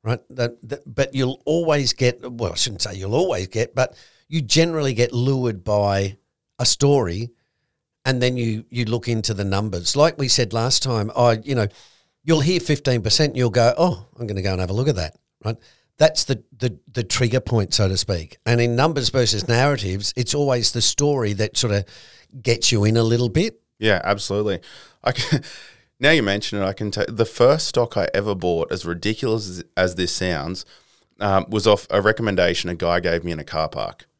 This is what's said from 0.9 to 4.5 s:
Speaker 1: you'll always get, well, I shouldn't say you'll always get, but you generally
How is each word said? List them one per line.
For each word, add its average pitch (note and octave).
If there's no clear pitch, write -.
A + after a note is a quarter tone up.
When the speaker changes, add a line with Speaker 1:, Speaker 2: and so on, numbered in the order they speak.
Speaker 1:
you'll C3
always D#3
get, -
well, A2+
I -
shouldn't G#2+
say G2
you'll F#2+
always C3+
get, -
but B2+
you D#3+
generally D3+